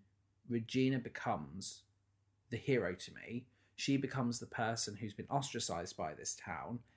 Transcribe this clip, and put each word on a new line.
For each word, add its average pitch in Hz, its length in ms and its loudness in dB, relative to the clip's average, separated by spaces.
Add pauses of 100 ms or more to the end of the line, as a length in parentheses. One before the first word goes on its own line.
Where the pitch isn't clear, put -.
(520)
Regina 131 460 4
becomes 95 840 -4 (680)
the 117 60 -4
hero 107 380 2
to - 200 -10
me. - 320 -8 (300)
She 139 200 4
becomes 127 440 2
the 107 60 -8
person 113 500 0
who's 101 180 -6
been - 160 -8
ostracized 110 640 0
by 78 180 -2
this - 200 -4
town. 90 460 -4 (160)